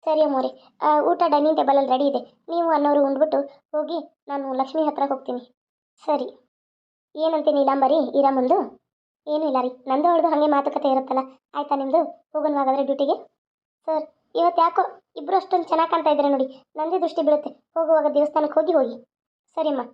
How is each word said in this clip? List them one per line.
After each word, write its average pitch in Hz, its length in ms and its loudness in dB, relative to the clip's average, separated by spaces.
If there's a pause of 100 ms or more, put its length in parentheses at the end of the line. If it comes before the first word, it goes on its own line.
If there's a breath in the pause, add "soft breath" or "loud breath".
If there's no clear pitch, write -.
ಸರಿ 311 160 2
ಅಮ್ಮೋರೆ. 262 500 -2 (100)
ಆ, 302 200 4
ಊಟ 339 260 2
ಡೈನಿಂಗ್ 302 300 4
ಟೇಬಲಲ್ಲಿ 277 320 2
ರೆಡಿ 262 180 2
ಇದೆ, 254 260 -4 (160)
ನೀವು 339 200 0
ಅನ್ನೋರು 285 360 2
ಉಂಡ್ಬಿಟ್ಟು 277 360 0 (300 loud breath)
ಹೋಗಿ, 302 360 -6 (200)
ನಾನು 277 260 -6
ಲಕ್ಷ್ಮಿ 262 300 -2
ಹತ್ರ 294 200 -2
ಹೋಗ್ತೀನಿ. 269 480 -6 (540)
ಸರಿ. 269 320 -2 (800)
ಏನಂತೆ 311 360 0
ನೀಲಾಂಬರಿ, 277 680 2
ಈರಮ್ಮಂದು? 269 580 0 (500)
ಏನೂ 302 200 -2
ಇಲ್ಲ 262 140 -2
ರೀ, 247 60 -2
ನಂದು 269 400 -2
ಅವಳದು 339 200 2
ಹಂಗೆ 302 200 2
ಮಾತುಕತೆ 285 440 0
ಇರುತ್ತಲ್ಲ. 262 280 -2 (340 loud breath)
ಆಯ್ತಾ 285 220 -4
ನಿಮ್ದು? 277 280 0
ಹೋಗೋಣ 302 520 -6
ಹಾಗಾದ್ರೆ 277 280 0
ಡ್ಯೂಟಿಗೆ. 277 320 0 (720)
ಸರ್, 311 180 -2 (300)
ಇವತ್ತು 339 260 2
ಯಾಕೋ 339 400 0 (140)
ಇಬ್ರು 311 200 -4
ಅಷ್ಟೊಂದು 370 320 0
ಚೆನ್ನಾಗ್ 330 240 0
ಕಾಣ್ತಾ 320 180 0
ಇದ್ದೀರಾ 285 200 2
ನೋಡಿ, 262 360 -2 (120)
ನಂದೇ 330 220 -2
ದೃಷ್ಟಿ 330 220 -2
ಬೀಳುತ್ತೆ. 302 280 0
ಹೋಗುವಾಗ 311 640 -2
ದೇವಸ್ಥಾನಕ್ಕೆ 302 400 0
ಹೋಗಿ 320 200 2
ಹೋಗಿ. 254 300 0 (540)
ಸರಿಮ್ಮ. 302 240 -2 (120)